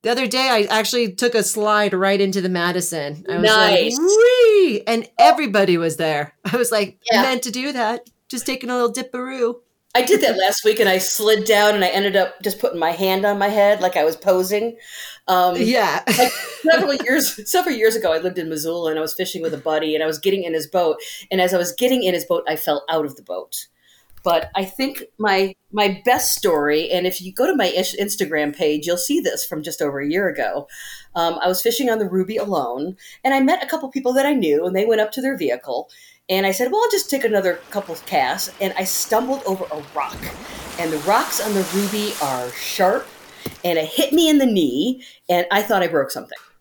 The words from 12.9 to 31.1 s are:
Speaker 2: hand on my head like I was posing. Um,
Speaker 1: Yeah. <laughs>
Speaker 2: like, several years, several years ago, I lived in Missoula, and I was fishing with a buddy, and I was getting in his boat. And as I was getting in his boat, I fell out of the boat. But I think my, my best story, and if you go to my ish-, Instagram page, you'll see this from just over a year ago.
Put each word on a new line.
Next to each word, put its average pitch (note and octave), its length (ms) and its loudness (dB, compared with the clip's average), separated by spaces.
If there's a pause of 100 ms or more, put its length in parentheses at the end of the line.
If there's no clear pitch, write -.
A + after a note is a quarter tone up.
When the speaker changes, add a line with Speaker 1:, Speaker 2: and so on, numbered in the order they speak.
Speaker 2:
hand F#3+ 340 0
on G3+ 120 0
my G3 120 0
head G#3 300 4
like F3+ 160 0
I D#3 80 2
was D#3+ 140 2
posing. G3+ 580 0 (540)
Um, F3+ 260 4
Speaker 1:
Yeah. A3 500 2
<laughs> A3 120 2
Speaker 2:
like, B3+ 140 4 (380)
several D#4+ 260 2
years, B3 540 -2
several F4 260 0
years A3 200 2
ago, F3+ 160 0
I D#3+ 60 2
lived F3+ 220 -4
in D#3+ 100 -6
Missoula, D#3+ 400 -4
and D#3 100 -2
I - 40 -2
was D#3 100 -6
fishing F3+ 300 -4
with D#3 100 0
a D3 40 -8
buddy, D#3 380 -2
and D#3 80 0
I D#3 40 0
was D#3 120 -4
getting G3 240 0
in E3 120 -4
his D3 120 -4
boat. E3+ 300 0 (340)
And F#3+ 80 0
as F3+ 140 2
I F#3 40 2
was F3 140 -2
getting B3 320 0
in F#3 120 0
his D#3+ 100 -4
boat, E3+ 220 -2
I D#3 100 -2
fell D3+ 320 -2
out D#3+ 160 0
of C3+ 100 -10
the - 80 -20
boat. - 440 -12 (560)
But E3+ 320 0
I G3 80 -2
think C4 400 -6 (160)
my, F#3+ 340 0 (200)
my G3+ 320 0
best - 280 2
story, D3+ 560 0
and F3+ 160 0
if F3+ 160 -2
you F#3 120 -12
go B3+ 120 0
to F#4 100 2
my A3 120 2
ish-, F3 300 -2
Instagram D3+ 580 -2
page, D3+ 320 0
you'll F3 100 0
see E3+ 220 -2
this - 260 -4
from D#3 160 -8
just D#3 200 -8
over C#3+ 180 -2
a C#3+ 100 -4
year F#3 200 0
ago. C3 360 -4 (480)